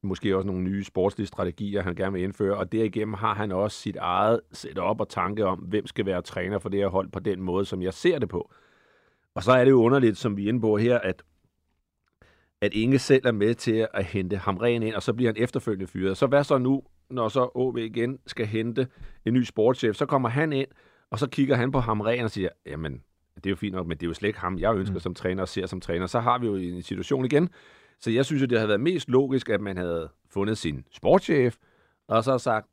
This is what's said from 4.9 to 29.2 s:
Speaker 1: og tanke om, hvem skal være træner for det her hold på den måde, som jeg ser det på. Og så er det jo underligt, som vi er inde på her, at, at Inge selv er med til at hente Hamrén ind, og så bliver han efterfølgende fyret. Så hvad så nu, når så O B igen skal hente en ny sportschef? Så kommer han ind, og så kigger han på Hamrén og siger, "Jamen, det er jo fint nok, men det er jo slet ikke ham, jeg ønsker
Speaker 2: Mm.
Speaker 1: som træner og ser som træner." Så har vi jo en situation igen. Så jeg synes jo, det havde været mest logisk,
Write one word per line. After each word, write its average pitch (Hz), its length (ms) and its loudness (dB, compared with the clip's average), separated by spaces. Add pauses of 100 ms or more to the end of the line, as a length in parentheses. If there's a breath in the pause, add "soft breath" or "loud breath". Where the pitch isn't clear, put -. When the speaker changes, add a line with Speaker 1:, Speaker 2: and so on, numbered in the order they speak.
Speaker 1:
og 101 80 -4
tanke 101 360 -2
om, 92 140 0
hvem 95 280 -4
skal - 180 -6
være 92 160 -2
træner 95 380 -4
for 95 100 -8
det 98 100 -2
her 101 80 2
hold 95 240 0
på 95 80 -6
den 92 220 -4
måde, 92 240 0
som 92 160 -6
jeg 92 120 -2
ser 170 260 0
det 107 100 -2
på. - 220 -6 (840 soft breath)
Og - 80 -6
så 123 80 4
er 127 120 6
det 135 80 10
jo 131 100 10
underligt, 120 360 6
som 104 200 -2
vi 101 80 -2
er 104 40 0
inde 120 120 0
på 107 160 2
her, 120 220 4
at, 95 240 -4 (1400 soft breath)
at 104 120 0
Inge 120 260 2
selv 131 260 4
er 123 60 4
med 107 220 2
til 113 400 0
at 101 100 -2
hente 95 340 -4
Hamrén 98 280 -2
ind, 117 300 0
og 98 80 -4
så 120 100 0
bliver 117 160 2
han 110 140 -2
efterfølgende 104 440 -4
fyret. 95 300 -2
Så 139 100 2
hvad 143 160 4
så 143 140 2
nu, 131 260 2 (260)
når 120 180 -2
så 127 280 0
O 127 160 0
B 120 60 -4
igen 117 480 -4
skal - 200 -6
hente 113 420 -2 (380 soft breath)
en 113 80 2
ny 127 100 6
sportschef? 113 520 2
Så 147 100 0
kommer 131 240 0
han 147 240 0
ind, 135 140 -2 (440 soft breath)
og 113 80 -6
så 139 100 -2
kigger 135 260 2
han 123 160 0
på 135 80 2
Hamrén 110 440 0
og 110 80 -2
siger, 92 180 -2 (160)
"Jamen, 73 360 -8 (340)
det - 100 -12
er 95 40 -2
jo 98 60 0
fint 98 200 -6
nok, 90 120 -4
men 80 100 -4
det 85 60 -10
er 85 40 -2
jo 82 60 -4
slet 101 140 -4
ikke 107 120 -4
ham, 92 200 -4
jeg 104 160 2
ønsker 95 180 -2
Speaker 2:
Mm. 90 60 -4
Speaker 1:
som 90 140 -6
træner 92 280 -2
og 90 60 -2
ser 92 180 -4
som 92 140 -8
træner." 90 260 -4
Så 117 140 -2
har 120 200 2
vi 120 60 -4
jo 104 100 0
en 90 260 -6
situation 95 440 -4
igen. 151 240 4 (500 soft breath)
Så 117 120 -4
jeg 127 140 2
synes 139 160 0
jo, 135 40 4
det 120 120 2
havde 110 100 2
været 104 140 2
mest 165 280 -2
logisk, 131 400 2